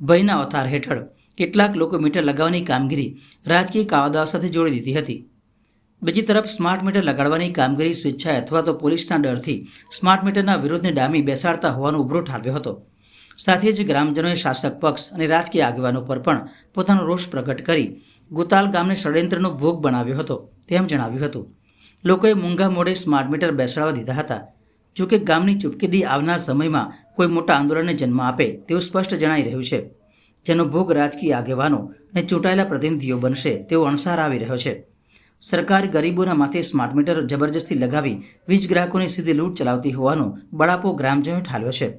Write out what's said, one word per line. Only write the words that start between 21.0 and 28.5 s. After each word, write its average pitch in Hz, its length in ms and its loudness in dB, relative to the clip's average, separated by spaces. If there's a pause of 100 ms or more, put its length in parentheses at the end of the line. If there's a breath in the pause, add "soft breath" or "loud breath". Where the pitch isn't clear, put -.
હતું. 120 180 -8 (600 soft breath)
લોકોએ 185 300 4
મૂંગા 185 360 0
મોઢે 175 240 0
સ્માર્ટ 139 360 0
મીટર 160 220 0
બેસાડવા 143 460 0
દીધા 117 160 -6
હતા. 123 260 -4 (560)
જો 185 100 0
કે 208 120 4
ગામની 170 360 2
ચૂપકીદી 196 500 0
આવનાર 147 340 0
સમયમાં 143 540 0 (220 loud breath)
કોઈ 180 120 2
મોટા 165 300 2
આંદોલનને 156 380 0
જન્મ 123 260 0
આપે 127 260 2 (220)